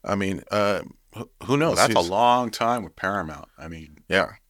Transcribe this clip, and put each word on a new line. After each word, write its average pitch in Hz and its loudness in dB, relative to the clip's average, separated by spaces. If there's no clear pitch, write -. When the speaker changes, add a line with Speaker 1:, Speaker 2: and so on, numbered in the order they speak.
Speaker 1:
I 98 -2
mean, 95 -2
uh, 101 0
wh-, 110 -12
who 127 2
knows? 147 2
Speaker 2:
Well, 101 6
that's 113 0
a 98 4
Speaker 1:
He's 87 -2
Speaker 2:
long 120 4
time 120 -2
with 82 -16
Paramount. 85 -6
I 78 -16
mean, 80 -16
Speaker 1:
Yeah. 90 2